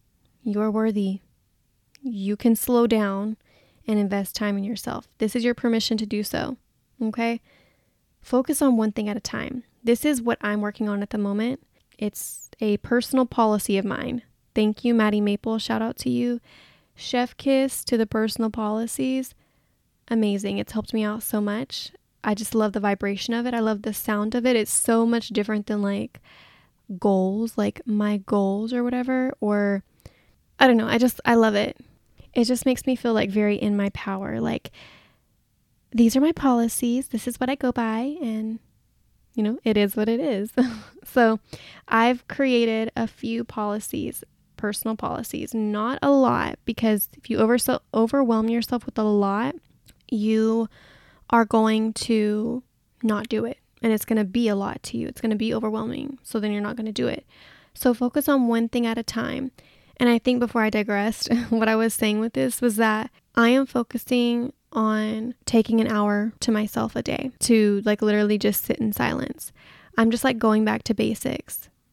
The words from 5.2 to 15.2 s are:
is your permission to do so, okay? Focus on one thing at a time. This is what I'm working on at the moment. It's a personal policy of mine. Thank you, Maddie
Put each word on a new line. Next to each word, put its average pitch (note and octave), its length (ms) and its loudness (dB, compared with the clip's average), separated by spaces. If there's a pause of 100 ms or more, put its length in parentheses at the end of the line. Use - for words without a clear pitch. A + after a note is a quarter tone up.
is A#3 80 0
your A#3+ 100 2
permission A3+ 440 0
to G#3+ 80 -4
do G#3 160 -2
so, - 340 -4 (460)
okay? A#3 400 -2 (800)
Focus C4 400 0
on B3+ 160 6
one A3 140 0
thing G#3 160 -4
at G#3 100 -4
a - 20 -6
time. - 440 -8 (200)
This A#3 220 2
is C4+ 160 2
what A#3 180 0
I'm G#3 220 -2
working G#3 260 -4
on G3+ 140 -2
at G3+ 80 -8
the G#3 80 -4
moment. G#3 420 -2 (380)
It's - 600 -8
a G#3+ 200 0
personal B3 480 2
policy G#3+ 500 0
of G3 80 0
mine. - 380 -4 (320)
Thank G#3+ 280 0
you, A#3+ 120 2
Maddie G#3+ 260 2